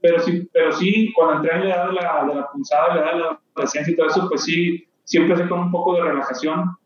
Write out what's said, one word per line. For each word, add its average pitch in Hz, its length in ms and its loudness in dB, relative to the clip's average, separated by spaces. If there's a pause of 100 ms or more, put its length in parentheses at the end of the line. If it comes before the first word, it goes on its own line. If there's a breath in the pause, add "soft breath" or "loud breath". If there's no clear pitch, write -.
Pero - 180 4
sí, 175 340 -2
pero 160 200 2
sí, 196 420 0
cuando 156 220 4
entré 156 180 0
en 190 140 -2
la 185 60 0
edad 175 120 0
de 185 60 -4
la, 170 320 -2
de 147 100 -2
la 139 160 -6
punzada, 147 460 0
la 151 60 2
edad 160 100 0
de 170 80 -2
la 160 200 -4 (140)
adolescencia 151 380 -2
y 170 40 -2
todo 160 120 4
eso, 185 200 0
pues 147 140 -2
sí, 170 420 -2 (200)
siempre - 320 2
sé 175 120 0
con 175 120 -2
un 180 100 -2
poco - 240 0
de 170 80 2
relajación. 156 840 -4